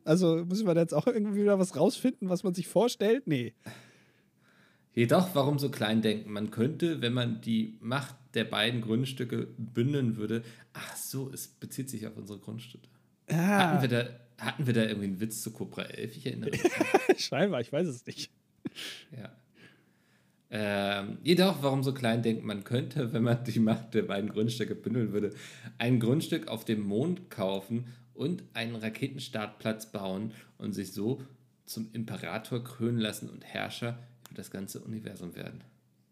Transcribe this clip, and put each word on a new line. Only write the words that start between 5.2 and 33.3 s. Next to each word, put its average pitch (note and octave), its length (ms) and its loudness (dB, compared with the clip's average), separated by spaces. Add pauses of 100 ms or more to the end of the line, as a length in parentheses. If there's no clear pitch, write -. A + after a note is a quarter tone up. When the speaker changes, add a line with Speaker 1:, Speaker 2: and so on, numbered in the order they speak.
Speaker 2:
warum C#3+ 240 4
so C#3 120 0
klein A2 320 2
denken? G#2+ 280 0
Man G#2 200 -4
könnte, D3+ 500 0
wenn A#2+ 140 0
man A#2+ 260 0
die A2 400 0
Macht C3 360 -4 (180)
der A2+ 100 2
beiden A2 380 2
Grundstücke A#2+ 760 0
bündeln A#2+ 600 2
würde." A2 240 -2 (320)
Ach - 200 -12
so, C3+ 380 -8
es - 160 -10
bezieht - 400 -10
sich A2 180 -8
auf A2 120 -12
unsere G2+ 200 -10
Grundstücke. - 500 -14 (420)
Speaker 1:
Ah. F3+ 420 4
Speaker 2:
Hatten C#3+ 100 6
wir B2+ 60 4
da, A#2+ 200 2 (360)
hatten C3 220 -2
wir A#2+ 80 4
da A2+ 80 6
irgendwie G#2 240 0
einen F#2+ 140 -2
Witz A2 220 -6
zu A#2 80 -6
Cobra - 340 -8
elf? - 340 -8
Ich C3 80 -8
erinnere B2 240 -4
mich. - 100 -2 (300)
Speaker 1:
<laughs> A#4 260 4
Scheinbar, C#3+ 460 0
ich - 100 -10
weiß E3+ 160 2
es B2 160 -8
nicht. - 260 -12 (840)
Speaker 2:
Ja. G#2+ 160 -14 (1160)
Ähm, G2+ 760 0
"Jedoch, F3 380 6
warum C3+ 200 4
so C3+ 120 2
klein A#2 280 2
denken? A2+ 240 0
Man G2+ 180 -4
könnte, B2+ 480 -2
wenn A#2 120 2
man A#2+ 200 4
die A#2 140 -2
Macht A2 360 2
der G#2+ 80 4
beiden G2+ 280 -2
Grundstücke G#2+ 460 -2
bündeln A2+ 360 -2
würde, G2+ 180 0 (480)
ein A#2+ 200 4
Grundstück D3+ 500 0
auf A2+ 160 -6
dem G#2+ 180 0
Mond B2 480 -2
kaufen G2 560 -2 (260)
und D3+ 400 -4
einen A#2 240 -4
Raketenstartplatz A2 1120 -6
bauen G2 420 -4 (260)
und G#2 140 -6
sich G2 200 -6
so A2+ 280 -2 (440)
zum A2 280 -8
Imperator G#2+ 720 -6
krönen A#2 360 -2
lassen A2 320 -2